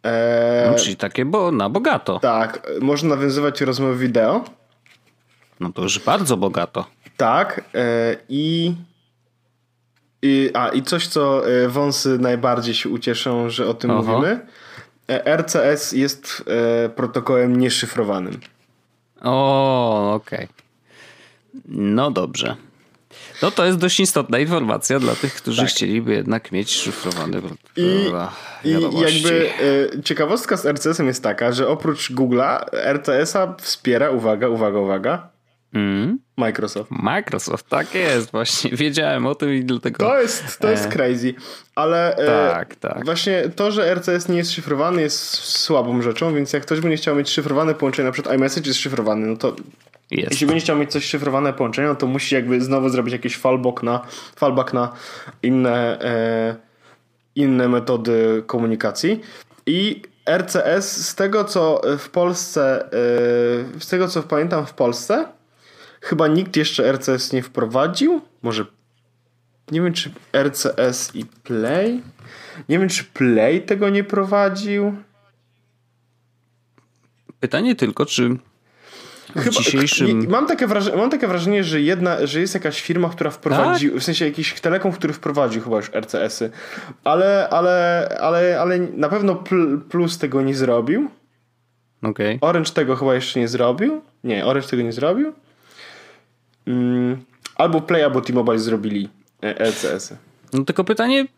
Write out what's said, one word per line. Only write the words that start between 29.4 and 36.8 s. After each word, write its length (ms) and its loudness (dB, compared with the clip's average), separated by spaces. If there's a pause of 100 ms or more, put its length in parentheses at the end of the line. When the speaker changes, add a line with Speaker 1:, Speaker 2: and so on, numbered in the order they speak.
Speaker 1:
e, 40 -8
ciekawostka 540 0
z 100 -4
R 120 0
C 120 0
S-em 160 0
jest 160 -2
taka, 300 0
że 160 0
oprócz 420 -2
Google'a 480 2 (140)
R 300 0
C 180 2
S-a 400 0
wspiera, 500 0
uwaga, 380 2
uwaga, 300 0
uwaga, 500 0 (460)
Speaker 2:
Mm. 440 0 (180)
Speaker 1:
Microsoft. 540 -4